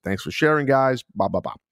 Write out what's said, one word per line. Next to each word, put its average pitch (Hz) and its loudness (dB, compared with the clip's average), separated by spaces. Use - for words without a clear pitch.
Thanks 98 -4
for - -8
sharing, 151 2
guys. 131 2
Blah, 98 0
blah, 87 -2
blah. - -10